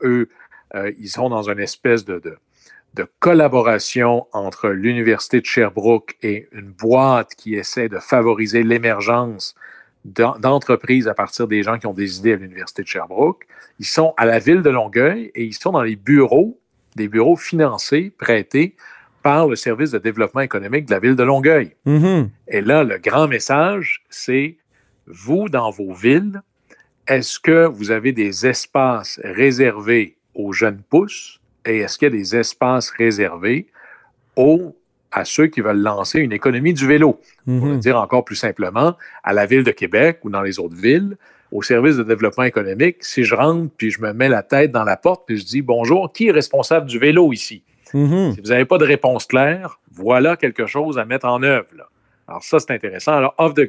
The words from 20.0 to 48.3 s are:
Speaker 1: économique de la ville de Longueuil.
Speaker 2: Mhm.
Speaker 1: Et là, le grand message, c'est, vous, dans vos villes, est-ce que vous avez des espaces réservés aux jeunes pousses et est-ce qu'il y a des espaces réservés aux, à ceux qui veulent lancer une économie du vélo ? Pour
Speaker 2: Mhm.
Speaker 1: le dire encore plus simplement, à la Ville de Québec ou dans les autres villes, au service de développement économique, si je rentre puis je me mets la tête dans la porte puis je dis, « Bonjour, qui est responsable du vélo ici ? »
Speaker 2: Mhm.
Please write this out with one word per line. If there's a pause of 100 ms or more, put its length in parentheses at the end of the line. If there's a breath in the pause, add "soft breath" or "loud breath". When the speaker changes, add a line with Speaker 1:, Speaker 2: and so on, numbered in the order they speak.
Speaker 1:
économique
de
la
ville
de
Longueuil. (140)
Speaker 2:
Mhm. (180)
Speaker 1:
Et
là,
le
grand
message,
c'est, (480)
vous,
dans
vos
villes, (640 soft breath)
est-ce
que
vous
avez
des
espaces
réservés (160)
aux
jeunes
pousses (260)
et
est-ce
qu'il
y
a
des
espaces
réservés (680 soft breath)
aux, (380)
à
ceux
qui
veulent
lancer
une
économie
du
vélo ? (260 soft breath)
Pour
Speaker 2:
Mhm.
Speaker 1:
le
dire
encore
plus
simplement, (280 loud breath)
à
la
Ville
de
Québec
ou
dans
les
autres
villes, (340 soft breath)
au
service
de
développement
économique,
si
je
rentre
puis
je
me
mets
la
tête
dans
la
porte
puis
je
dis, «
Bonjour,
qui
est
responsable
du
vélo
ici ? » (300)
Speaker 2:
Mhm.